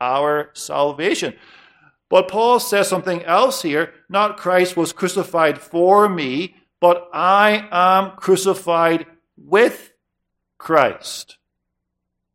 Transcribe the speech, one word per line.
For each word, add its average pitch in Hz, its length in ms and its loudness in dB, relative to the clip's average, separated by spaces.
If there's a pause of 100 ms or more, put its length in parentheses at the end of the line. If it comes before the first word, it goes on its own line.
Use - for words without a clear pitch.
our 147 520 -2
salvation. 147 840 -4 (720)
But 185 200 2
Paul 233 300 0
says 196 300 0
something 175 360 -4
else 220 380 0
here. 156 320 -4 (140)
Not 202 280 -2
"Christ 180 400 0
was 165 160 -2
crucified 165 680 -2
for 190 480 2
me," 160 480 -6 (240)
but 175 320 2
"I 202 580 2
am 185 460 2
crucified 175 920 0 (300)
with 180 560 0 (640)
Christ." - 800 -2 (960)